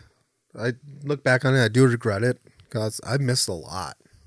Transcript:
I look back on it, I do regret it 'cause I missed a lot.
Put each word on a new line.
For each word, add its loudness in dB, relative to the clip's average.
I -4
look -6
back 2
on 4
it, 4
I 2
do 6
regret 0
it -2
'cause -4
I -2
missed 0
a -6
lot. -10